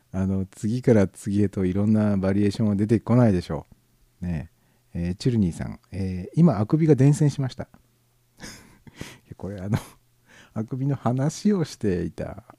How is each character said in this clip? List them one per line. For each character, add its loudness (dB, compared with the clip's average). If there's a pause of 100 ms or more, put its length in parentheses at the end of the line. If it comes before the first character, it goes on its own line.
(120)
あ -2
の、 -2
次 -6
か 4
ら 6
次 -2
へ 2
と -2
い 0
ろ 0
ん 4
な 2
バ 0
リ 2
エ 4
ー 4
シ -6
ョ 2
ン 2
は 0
出 0
て 4
こ 0
な 6
い 4
で 0
し -14
ょ -6 (560)
う。 -8
ね -6 (440)
え。 -4
え -2
ー、 -4
チ -2
ュ 2
ル 2
ニ 2
ー -12
さ -8
ん。 -12 (120)
え -6
ー、 -14
今、 4
あ 0
く 0
び 2
が 6
伝 6
染 2
し -8
ま -4
し -10
た。 -14 (720)
<laughs> -20
い -20
や、 -20
こ -12
れ、 -12
あ -8
の、 0 (760)
あ -4
く -8
び -4
の -2
話 -2
を 0
し -10
て -2
い -6
た、 -12 (140)